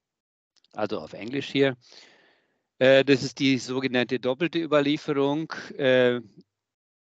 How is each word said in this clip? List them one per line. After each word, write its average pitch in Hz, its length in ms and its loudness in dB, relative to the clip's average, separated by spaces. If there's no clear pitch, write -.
also 104 260 -6
auf 80 140 -14
Englisch 120 340 -10
hier. 139 300 0
Äh, 135 260 6
das 131 180 4
ist - 160 -10
die 135 200 2
sogenannte 127 600 -4
doppelte 135 400 -4
Überlieferung. 147 920 -2
Äh, 127 420 2